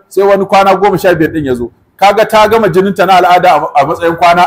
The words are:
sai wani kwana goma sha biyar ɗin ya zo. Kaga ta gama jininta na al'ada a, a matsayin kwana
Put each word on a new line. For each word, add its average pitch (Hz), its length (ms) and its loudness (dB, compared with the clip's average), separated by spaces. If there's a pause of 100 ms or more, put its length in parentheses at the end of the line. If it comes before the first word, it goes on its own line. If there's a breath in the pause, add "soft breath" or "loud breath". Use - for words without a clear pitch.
sai - 160 -4
wani 196 220 0
kwana 196 300 0
goma 185 220 -2
sha 180 180 0
biyar 156 160 -2
ɗin 160 140 -8
ya 127 100 -2
zo. 120 160 -10 (240)
Kaga 202 300 2
ta 214 220 2
gama 220 220 0
jininta 190 360 0
na 190 120 2
al'ada 180 380 2
a, 147 260 -2
a 135 40 0
matsayin 170 320 -4
kwana 175 300 2